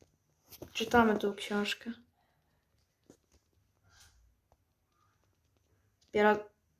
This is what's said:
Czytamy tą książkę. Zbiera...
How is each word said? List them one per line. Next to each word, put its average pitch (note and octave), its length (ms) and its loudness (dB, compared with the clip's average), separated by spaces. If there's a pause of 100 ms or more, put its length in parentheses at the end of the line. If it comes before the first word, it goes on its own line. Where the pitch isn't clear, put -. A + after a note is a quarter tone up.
(720)
Czytamy A3+ 460 2
tą G3+ 160 -4
książkę. G#3 580 -6 (4000)
Zbiera... G#3 300 4 (420)